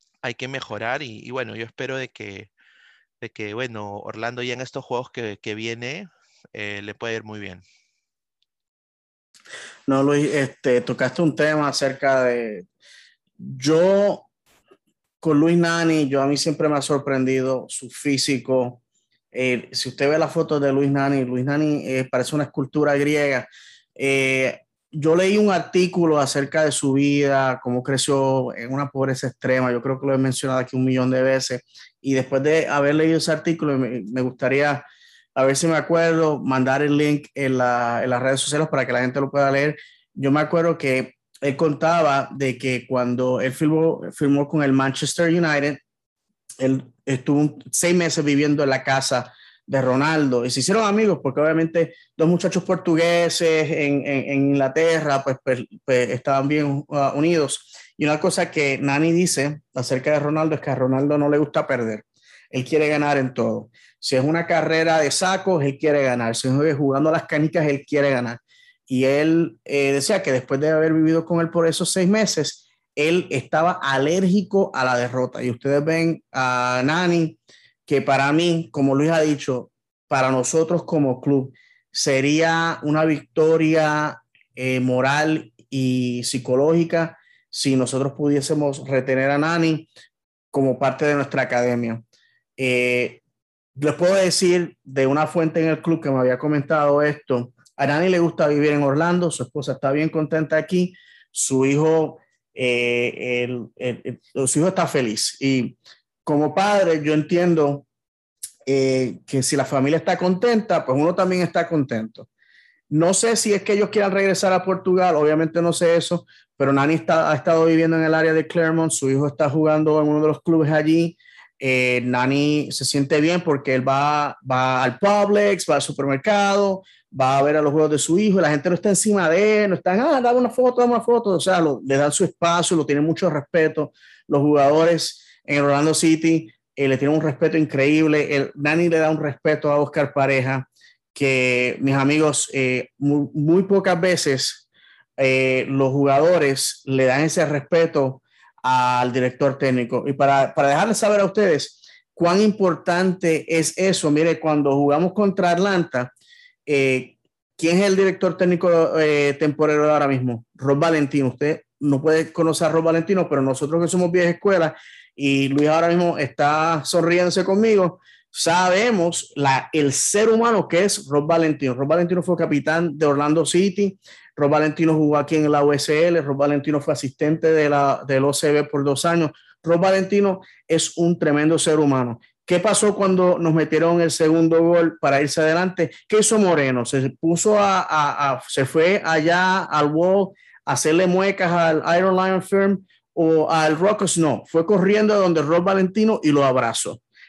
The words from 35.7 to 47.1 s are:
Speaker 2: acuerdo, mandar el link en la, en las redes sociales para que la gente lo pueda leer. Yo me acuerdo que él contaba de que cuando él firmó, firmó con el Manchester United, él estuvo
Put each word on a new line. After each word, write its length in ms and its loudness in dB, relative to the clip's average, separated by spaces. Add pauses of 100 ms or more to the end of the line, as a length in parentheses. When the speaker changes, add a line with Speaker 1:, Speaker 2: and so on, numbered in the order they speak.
Speaker 2:
acuerdo, 640 0
mandar 400 0
el 160 2
link 380 0
en 220 -2
la, 460 -2
en 60 -4
las 140 -2
redes 160 0
sociales 300 -2
para 180 -2
que 60 -4
la 80 0
gente 180 -2
lo 100 -2
pueda 220 0
leer. 260 -2 (360)
Yo 180 -2
me 80 2
acuerdo 380 0
que 380 -4 (260)
él 140 -2
contaba 760 0
de 260 -4
que 300 -4
cuando 540 -2
él 100 -2
firmó, 500 0 (120)
firmó 340 0
con 160 -2
el 80 2
Manchester 560 -2
United, 500 0 (800)
él 340 -2 (140)
estuvo 360 0